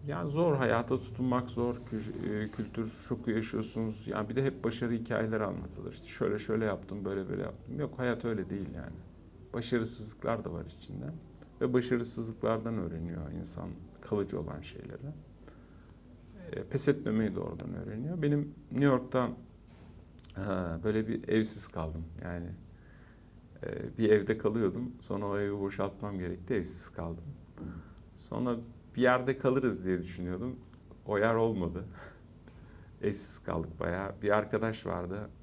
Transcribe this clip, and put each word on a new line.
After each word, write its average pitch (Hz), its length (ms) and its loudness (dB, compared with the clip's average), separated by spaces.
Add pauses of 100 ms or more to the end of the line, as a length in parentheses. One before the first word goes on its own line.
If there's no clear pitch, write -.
Ya 160 200 -2
zor, 156 300 6
hayata 120 420 6
tutunmak 123 500 2
zor. 120 260 2
Kü-, 107 680 -2
e, 107 80 -4
kültür 113 340 -2
şoku 117 460 -2
yaşıyorsunuz. 110 760 0
Yani 107 220 0
bir 117 60 -2
de 135 80 4
hep 135 200 0
başarı 117 300 2
hikayeleri 110 500 2
anlatılır. 92 500 -4
İşte - 140 -14
şöyle - 320 2
şöyle 110 260 2
yaptım, 98 400 -2
böyle 95 240 -2
böyle 95 120 -2
yaptım. - 380 -6
Yok, 143 200 -2
hayat 123 260 0
öyle 104 240 0
değil 98 260 -4
yani. 82 200 -10 (580)
Başarısızlıklar 113 920 0
da - 80 -4
var 80 120 -6
içinde. 98 400 -8 (560)
Ve 127 120 4
başarısızlıklardan 117 1040 2
öğreniyor 82 540 -4
insan 85 380 -6 (320)
kalıcı 98 380 0
olan 76 220 -6
şeyleri. - 460 -10 (1400)
E, - 120 -4
pes - 240 0
etmemeyi 110 480 2
de 92 40 -2
oradan 87 340 -6
öğreniyor. 110 480 -4
Benim 147 320 2 (180)
New 135 140 4
York'ta, 127 440 4 (1080)
e, 95 60 -4 (400)
böyle 107 240 2
bir - 200 -2
evsiz - 400 2
kaldım. 82 360 -4 (200)
Yani, 87 240 -6 (1160)
e, - 340 -6
bir 110 120 8
evde 107 280 8
kalıyordum. 113 540 2 (100)
Sonra 101 240 -2
o 101 140 0
evi 101 200 0
boşaltmam 98 600 -2
gerekti. 90 340 -2
Evsiz 87 360 -2
kaldım. 82 340 -6 (920)
Sonra 120 400 -2 (400)
bir 120 60 2
yerde 123 360 6
kalırız 123 480 4
diye 92 140 4
düşünüyordum. 90 560 -4 (500)
O 107 120 2
yer 113 180 6
olmadı. 98 500 2 (580)
<laughs> - 580 -18
Evsiz - 380 -2
kaldık 82 400 -2
bayağı. 90 420 -2
Bir 104 160 2
arkadaş 107 480 0
vardı. 90 440 -2 (140)